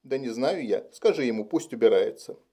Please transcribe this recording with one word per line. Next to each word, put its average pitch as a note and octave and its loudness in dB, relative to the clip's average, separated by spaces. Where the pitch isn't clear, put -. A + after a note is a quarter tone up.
«Да C3+ -4
не C3+ -6
знаю C3+ -2
я. G#2 -4
Скажи D#3 0
ему, A2 -2
пусть - -4
убирается». G#2+ 2